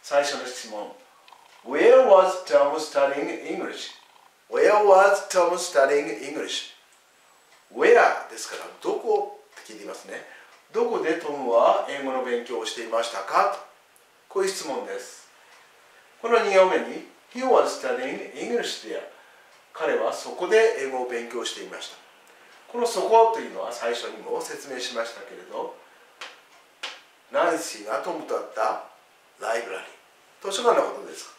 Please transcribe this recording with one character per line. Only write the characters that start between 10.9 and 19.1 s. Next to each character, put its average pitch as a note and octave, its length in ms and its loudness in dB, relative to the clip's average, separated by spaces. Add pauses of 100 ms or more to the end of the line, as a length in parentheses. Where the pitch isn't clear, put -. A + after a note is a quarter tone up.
こ F#3+ 120 -4
で D#3+ 120 0
ト D3 180 -8
ム B2 180 -6
は - 380 4
英 C#3 160 -8
語 C3 80 -4
の C3 100 -4
勉 A#2+ 220 -4
強 A#2 140 -8
を A2 80 -6
し - 80 -8
て A#2+ 80 -10
い A2+ 60 -10
ま A#2 140 -2
し - 80 -6
た - 100 -10
か？ E3 360 0 (720)
こ G3 120 -4
う - 20 2
い F#3+ 40 0
う F#3+ 40 -2
質 - 180 -10
問 - 160 -6
で - 160 -10
す。 - 260 -20 (920)
こ A#3 80 -6
の A3+ 120 4
二 G3+ 120 0
行 F#3+ 140 8
目 - 140 2
に、 - 280 -10 (240)
He B3 100 -8
was A#3 380 2
studying - 540 -6
English - 520 -6
there. - 140 -8 (720)